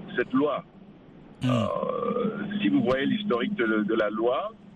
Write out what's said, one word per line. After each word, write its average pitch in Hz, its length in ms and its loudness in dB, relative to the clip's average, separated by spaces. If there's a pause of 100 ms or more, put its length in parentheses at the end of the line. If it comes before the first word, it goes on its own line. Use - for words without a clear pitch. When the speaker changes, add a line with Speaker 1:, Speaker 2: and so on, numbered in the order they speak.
(160)
Speaker 1:
cette 123 160 -2
loi. 135 320 0 (800)
Speaker 2:
Hmm. 127 80 0
Speaker 1:
Euh, 120 160 2 (960)
si - 80 2
vous - 140 4
voyez 131 240 2
l'historique 120 480 0
de, 110 280 2
de 104 100 0
la 107 160 2
loi, 127 440 0 (220)